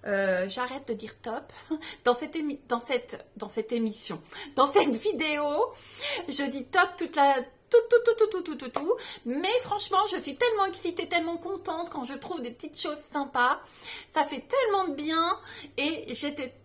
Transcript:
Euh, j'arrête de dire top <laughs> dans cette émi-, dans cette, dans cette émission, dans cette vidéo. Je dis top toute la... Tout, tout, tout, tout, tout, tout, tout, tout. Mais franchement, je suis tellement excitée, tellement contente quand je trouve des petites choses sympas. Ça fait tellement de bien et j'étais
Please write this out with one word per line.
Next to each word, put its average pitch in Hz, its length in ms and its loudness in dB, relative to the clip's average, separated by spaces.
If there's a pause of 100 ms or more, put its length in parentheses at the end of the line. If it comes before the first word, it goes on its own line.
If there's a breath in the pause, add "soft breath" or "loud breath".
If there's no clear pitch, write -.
Euh, 196 440 0
j'arrête 254 400 -6
de 233 40 0
dire - 280 -8
top - 320 -8 (180)
<laughs> 311 80 -2 (240 loud breath)
dans 247 120 4
cette 302 200 -8
émi-, 302 320 -4
dans 240 140 -2
cette, - 440 -4 (120)
dans 202 100 -8
cette 220 240 -6
émission, 220 500 -4 (360 loud breath)
dans 277 120 6
cette 294 280 4
vidéo. 302 480 0 (840 loud breath)
Je 285 220 -2
dis 262 160 -8
top 359 320 4
toute - 180 -6
la... 285 200 8 (340)
Tout, 466 80 8 (120)
tout, 466 140 8
tout, 466 140 4
tout, 427 120 6
tout, 370 120 -4
tout, 311 140 -8
tout, 254 160 -10
tout. 330 220 0 (320 loud breath)
Mais 339 360 0
franchement, 403 500 0
je 330 100 -4
suis - 140 -8
tellement 440 300 2
excitée, 349 420 -4
tellement 339 300 0
contente 349 540 -6
quand 262 120 -6
je 269 120 -8
trouve 302 260 -8
des 240 100 -8
petites - 260 -14
choses 294 220 -6 (140)
sympas. 277 480 0 (520 loud breath)
Ça 294 120 4
fait 294 240 -8
tellement 403 400 2
de 277 60 -4
bien 320 440 0 (380 loud breath)
et 294 360 -2
j'étais 285 400 -6 (120)